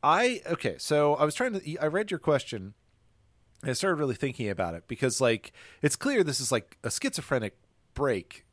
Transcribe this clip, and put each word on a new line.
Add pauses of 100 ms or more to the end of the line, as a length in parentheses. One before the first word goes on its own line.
I,
okay,
so
I
was
trying
to,
I
read
your
question (880)
and
I
started
really
thinking
about
it
because,
like, (300)
it's
clear
this
is,
like,
a
schizophrenic (380)
break